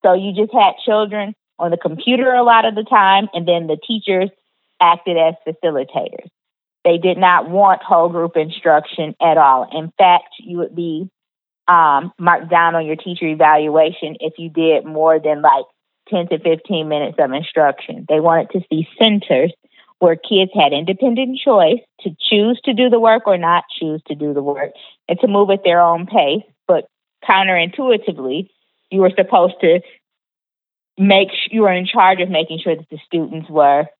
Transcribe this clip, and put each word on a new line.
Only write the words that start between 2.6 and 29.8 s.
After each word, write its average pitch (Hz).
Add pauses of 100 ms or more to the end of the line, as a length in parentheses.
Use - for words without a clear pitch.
of 220
the 220
time, 202
and 170
then 170
the 156
teachers 196 (500)
acted 175
as 160 (120)
facilitators. 151 (560)
They 170
did 175
not 180
want 190
whole 170
group 170
instruction 156
at 165
all. 135
In 160
fact, 180 (100)
you 175
would 170
be, 170 (560)
um, 165
marked 170
down 170
on 160
your 156
teacher 175
evaluation 156
if 160
you 165
did 156
more 156
than, 151
like, 135 (440)
ten 175
to 165
fifteen 160
minutes 151
of 135
instruction. 151
They 156
wanted 165
to 190 (100)
see 160
centers 185 (460)
where 170
kids 190
had 147
independent 233
choice 214 (220)
to 160
choose 220
to 277
do 247
the 233
work 226
or 196
not 170 (160)
choose 156
to -
do 147
the 143
work 143 (380)
and 180
to 254
move 202
at 196
their 175
own 170
pace. 185 (240)
But 165 (420)
counterintuitively, 185 (440)
you 190
were 185
supposed 185
to 175 (1160)